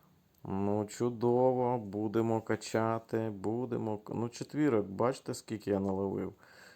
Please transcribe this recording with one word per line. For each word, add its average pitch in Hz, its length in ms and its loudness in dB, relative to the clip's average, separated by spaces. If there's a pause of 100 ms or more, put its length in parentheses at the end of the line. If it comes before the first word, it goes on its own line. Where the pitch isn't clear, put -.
(440)
Ну, 101 420 -2
чудово. 123 920 2
Будемо 110 640 0
качати. 113 880 -2
Будемо 110 680 -2
к-, - 160 -12
ну, 113 160 -2
четвірок. 131 580 0
Бачите, 101 460 -2
скільки 104 380 -4
я 98 80 4
наловив? 98 540 -2 (420)